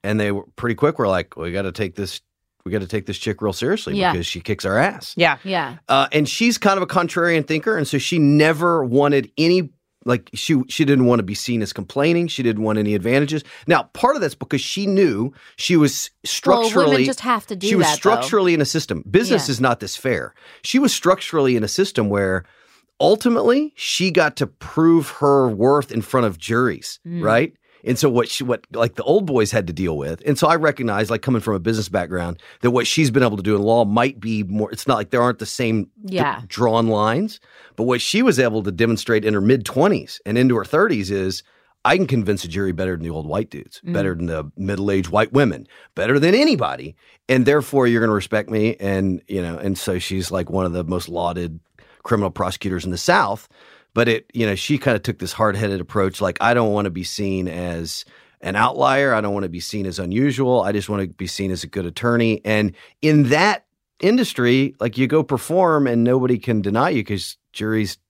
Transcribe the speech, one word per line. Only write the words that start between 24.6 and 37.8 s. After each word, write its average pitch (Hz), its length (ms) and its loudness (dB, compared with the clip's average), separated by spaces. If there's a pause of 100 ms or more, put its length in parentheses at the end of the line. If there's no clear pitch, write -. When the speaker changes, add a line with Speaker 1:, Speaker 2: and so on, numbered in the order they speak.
Speaker 1:
her 139 400 4
worth 127 420 2
in 110 120 -2
front 123 240 0
of 92 120 -4
juries, 113 680 -4
Speaker 2:
Mm. 170 160 -6
Speaker 1:
right? 117 320 0 (280)
And 120 160 -2
so 143 120 2
what 117 180 0
she, - 160 -6
what, 120 300 -4
like, 117 220 0
the 110 80 -8
old 185 200 2
boys 127 280 0
had 107 160 0
to 87 40 -8
deal 82 240 -4
with. 73 300 -6
And 143 120 0
so 165 100 2
I 165 80 4
recognize, 117 540 0
like, 113 120 -2
coming 120 180 0
from 107 140 -2
a 95 40 -2
business 107 300 -2
background, 87 540 -4 (180)
that 123 120 2
what 120 140 2
she's 151 240 2
been 127 120 2
able 107 160 2
to 95 40 -8
do 104 140 0
in 101 60 0
law 113 240 4
might 117 340 0
be 107 220 -4
more, 101 280 -4
it's - 160 -10
not 123 120 2
like 104 100 -6
there 120 140 0
aren't 120 160 0
the 110 80 -10
same 113 380 -2 (200)
d- 190 120 -6
Speaker 2:
Yeah. 143 300 -2
Speaker 1:
drawn 113 420 2
lines. 113 520 0 (360)
But 113 80 -2